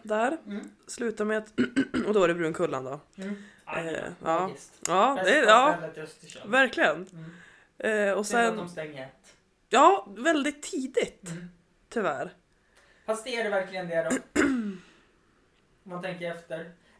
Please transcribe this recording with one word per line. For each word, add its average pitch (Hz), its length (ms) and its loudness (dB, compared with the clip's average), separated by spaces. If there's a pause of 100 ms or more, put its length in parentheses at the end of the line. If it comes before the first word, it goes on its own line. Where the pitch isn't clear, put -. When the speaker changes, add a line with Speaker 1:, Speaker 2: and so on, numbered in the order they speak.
Speaker 1:
där. 220 440 -2
Speaker 2:
Mm. 208 240 -10 (160)
Speaker 1:
Slutade 220 420 -4
med 214 100 0
att, 214 140 -8 (240)
<clears throat> 254 300 0
och 214 80 2
då 208 60 4
var 175 80 6
det 170 60 2
Brunkullan 160 500 -2
då. 139 160 -10 (160)
Speaker 2:
Mm. 196 180 -10 (300)
Aj, 165 240 -6
Speaker 1:
Eh, 160 60 -4 (300)
ja. 165 160 0
Speaker 2:
magiskt. - 320 -8 (140)
Speaker 1:
Ja, 202 380 2
det 185 60 4
är, 294 100 6
Speaker 2:
Bästa 220 120 6
Speaker 1:
ja. 262 260 8
Speaker 2:
stället 160 180 -10
i 156 40 -10
Östersund. - 500 -16
Speaker 1:
Verkligen. 240 640 2
Speaker 2:
Mm. 175 960 -4
Speaker 1:
Eh, 196 60 0
och 208 120 -2
Speaker 2:
Synd 233 140 0
att 233 80 4
Speaker 1:
sen 220 80 -2
Speaker 2:
de 175 120 -8
stänger 151 360 -12
ett. - 300 -20 (340)
Speaker 1:
Ja, 320 380 6 (100)
väldigt 294 460 0
tidigt. 262 680 -6
Speaker 2:
Mm. 175 180 -12 (400)
Speaker 1:
Tyvärr. 170 420 -2 (760)
Speaker 2:
Fast 220 200 -4
är 233 180 -4
det 208 60 -4
verkligen 185 380 -4
det 165 140 0 (320)
då? 294 60 2
<clears throat> - 0 -
Om 226 400 0 (1000)
man 175 200 -12
tänker 175 280 -6
efter. 165 400 -10 (300)